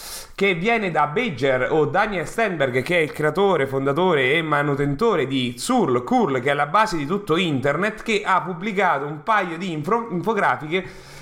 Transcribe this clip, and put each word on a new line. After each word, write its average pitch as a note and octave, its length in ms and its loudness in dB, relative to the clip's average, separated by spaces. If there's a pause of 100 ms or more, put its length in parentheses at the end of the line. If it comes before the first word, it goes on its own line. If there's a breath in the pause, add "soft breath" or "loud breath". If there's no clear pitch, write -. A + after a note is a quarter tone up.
(360 loud breath)
che G3 180 2
viene G3+ 360 0
da D3+ 180 2
Badger C#3 640 0
o D#3 140 4
Daniel F3+ 400 -2
Sternberg, C#3 560 -2
che E3+ 160 0
è - 20 4
il D3+ 100 0
creatore, D3+ 560 2
fondatore C#3 680 2
e E3 80 2
manutentore D3 840 0
di B2 300 -2
Zurl, G#3+ 480 2
curl, F3 360 2
che B2 80 -2
è C#3+ 40 2
alla D3 140 0
base G3+ 300 2
di C#3+ 100 -2
tutto F3 300 0
internet, E3 640 0
che G#3+ 220 0
ha F3+ 180 2
pubblicato F3+ 640 -2
un D3 180 -8
paio F#3+ 340 0
di F#3 140 -6
infro-, G3 380 -2
infografiche E3+ 760 0 (380 loud breath)